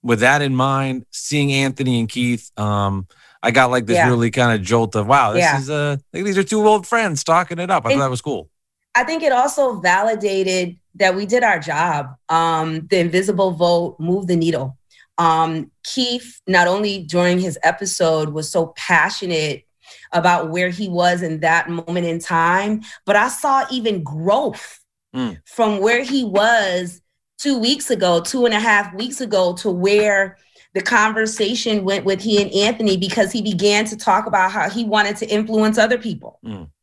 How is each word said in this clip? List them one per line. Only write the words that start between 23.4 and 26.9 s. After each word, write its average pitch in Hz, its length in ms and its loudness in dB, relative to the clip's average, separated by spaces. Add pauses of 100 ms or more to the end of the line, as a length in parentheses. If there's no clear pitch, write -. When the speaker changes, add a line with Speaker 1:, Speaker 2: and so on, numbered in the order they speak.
Speaker 2:
even 220 320 -4
growth 185 760 -2 (360)
Speaker 1:
Mm. 214 300 -6
Speaker 2:
from 208 340 0
where 233 240 2
he 254 200 -2
was 196 800 0 (360)